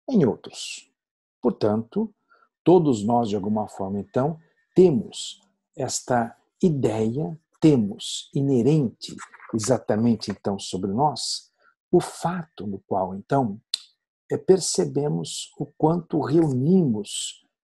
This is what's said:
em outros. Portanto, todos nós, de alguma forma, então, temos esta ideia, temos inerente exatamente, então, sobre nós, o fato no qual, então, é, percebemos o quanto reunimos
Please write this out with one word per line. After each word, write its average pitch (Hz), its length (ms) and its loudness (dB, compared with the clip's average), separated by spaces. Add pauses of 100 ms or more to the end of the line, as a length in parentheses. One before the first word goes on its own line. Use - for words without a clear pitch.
em 214 160 4
outros. - 680 -4 (520)
Portanto, 117 680 -2 (540)
todos 147 400 4
nós, 117 240 2
de 104 80 -2
alguma 104 320 -4
forma, 98 320 -6
então, 143 400 -4 (340)
temos - 680 2 (360)
esta 120 600 -2 (240)
ideia, 131 800 0 (220)
temos 117 760 2
inerente 139 840 0 (380)
exatamente, 110 800 0
então, 98 260 -6
sobre 95 320 -6
nós, - 600 -4 (400)
o 175 80 6
fato - 680 -8
no 98 140 -8
qual, 95 340 -4
então, 113 460 -2 (680)
é, - 80 -4
percebemos 160 1200 0
o 151 80 -8
quanto 160 560 0
reunimos 135 1300 0 (180)